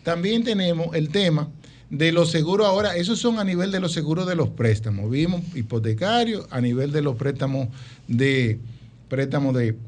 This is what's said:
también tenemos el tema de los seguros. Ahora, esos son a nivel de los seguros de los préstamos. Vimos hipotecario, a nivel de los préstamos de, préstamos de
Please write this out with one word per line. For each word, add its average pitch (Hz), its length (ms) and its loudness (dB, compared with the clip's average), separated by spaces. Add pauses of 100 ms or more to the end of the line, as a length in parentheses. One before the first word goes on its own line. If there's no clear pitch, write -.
también 190 400 0
tenemos 170 520 0
el 156 140 0
tema 170 400 2 (400)
de 160 240 2
los 165 180 4
seguros. 175 340 2
Ahora, 196 300 2
esos 175 240 -2
son 233 200 0
a 202 40 -2
nivel 185 280 0
de 190 100 -2
los 170 100 -2
seguros 160 340 -2
de 180 100 0
los 143 140 2
préstamos. 107 600 0
Vimos 175 300 0 (120)
hipotecario, 139 960 0
a 127 120 -4
nivel 127 320 0
de 151 80 0
los 139 160 0
préstamos 135 500 -2 (400)
de, 123 500 2 (520)
préstamos 135 440 0
de 113 220 0 (120)